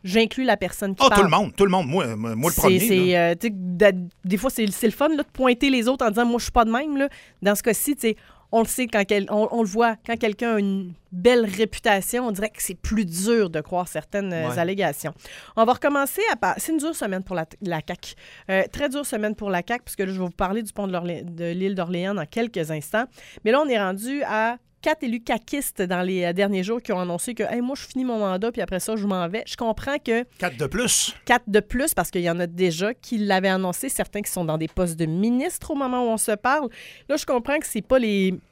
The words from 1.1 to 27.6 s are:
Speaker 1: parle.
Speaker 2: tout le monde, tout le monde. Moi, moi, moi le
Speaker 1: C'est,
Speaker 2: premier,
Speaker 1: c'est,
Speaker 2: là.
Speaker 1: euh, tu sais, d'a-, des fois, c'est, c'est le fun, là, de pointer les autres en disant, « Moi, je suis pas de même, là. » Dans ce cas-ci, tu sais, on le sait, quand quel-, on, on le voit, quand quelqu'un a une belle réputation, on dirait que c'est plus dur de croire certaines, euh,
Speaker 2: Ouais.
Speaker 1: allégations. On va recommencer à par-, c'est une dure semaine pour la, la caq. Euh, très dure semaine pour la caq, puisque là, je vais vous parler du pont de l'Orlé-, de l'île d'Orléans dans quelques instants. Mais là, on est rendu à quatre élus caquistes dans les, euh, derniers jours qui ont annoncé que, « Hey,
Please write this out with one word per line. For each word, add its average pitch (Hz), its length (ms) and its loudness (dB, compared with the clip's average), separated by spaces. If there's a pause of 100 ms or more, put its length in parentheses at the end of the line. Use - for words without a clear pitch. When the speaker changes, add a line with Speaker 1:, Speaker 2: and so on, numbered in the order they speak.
Speaker 1:
parle. 202 100 6
Speaker 2:
tout 202 40 8
le 180 60 2
monde, 190 260 2
tout 196 80 6
le 196 60 4
monde. 180 160 2
Moi, 131 300 0
moi, 113 180 -4
moi 143 160 0
le - 60 -4
Speaker 1:
C'est, - 40 -2
Speaker 2:
premier, 190 200 6
Speaker 1:
c'est, 202 160 4 (160)
Speaker 2:
là. 170 180 4
Speaker 1:
euh, 175 100 2
tu 226 60 -2
sais, 220 80 0
d'a-, 185 380 4 (320)
des 185 120 2
fois, 247 140 0
c'est, 220 220 0
c'est - 160 -2
le 214 40 2
fun, 285 160 2
là, 311 140 2
de - 100 -6
pointer 254 380 2
les 240 160 2
autres 262 180 0
en 226 60 4
disant, « 226 160 2
Moi, 233 140 2
je - 60 -6
suis - 60 -6
pas 240 120 6
de 226 80 0
même, 285 240 -2
là. » 277 120 2 (340)
Dans 202 120 4
ce - 80 -4
cas-ci, 269 320 0
tu - 140 -8
sais, 214 80 0 (340)
on 226 120 4
le 220 40 2
sait, 247 220 -2
quand 208 180 2
quel-, 202 240 2
on, 214 220 2
on 233 100 2
le 214 60 0
voit, 226 260 2 (100)
quand 233 140 -4
quelqu'un 226 380 0
a - 20 2
une 196 340 -2 (200)
belle 226 340 6
réputation, 214 800 0
on 220 60 -2
dirait 202 180 -4
que - 100 -16
c'est 190 140 -6
plus 214 320 -2
dur 190 420 2
de 156 120 -2
croire 175 260 -2
certaines, 196 460 -6
euh, 160 160 -2
Speaker 2:
Ouais. 160 100 -2
Speaker 1:
allégations. 170 560 -2 (400)
On 226 100 4
va 233 100 4
recommencer 285 460 0 (120)
à - 40 0
par-, - 220 0
c'est 320 140 -4
une 320 60 0
dure 302 180 -4
semaine 190 260 -4
pour 185 140 -6
la, 160 100 -4 (160)
la 170 180 -4
caq. - 340 -12 (360)
Euh, 190 220 2
très 285 160 -2
dure 277 180 -4
semaine 214 300 -2
pour 202 140 -6
la 175 120 0
caq, - 220 -4
puisque - 160 -10
là, 190 60 0
je 190 80 -6
vais 185 40 -6
vous 180 120 -4
parler 196 340 -2
du 202 80 -12
pont 202 160 -6
de 185 40 -4
l'Orlé-, 175 300 -4
de 170 300 -8
l'île 190 240 -2
d'Orléans 180 380 -4
dans 160 120 -6
quelques 214 460 -4
instants. 180 320 -2 (400)
Mais 214 80 4
là, 277 120 4
on 294 40 -2
est 226 120 2
rendu 208 440 -4
à 220 320 0 (260)
quatre 311 220 0
élus 233 160 -2
caquistes 254 600 -4
dans 180 220 0
les, 185 220 0
euh, 175 100 0
derniers 196 280 2
jours 233 200 -4
qui 226 100 -6
ont 185 80 -2
annoncé 175 340 -4
que, « 226 160 -4
Hey, 240 120 -2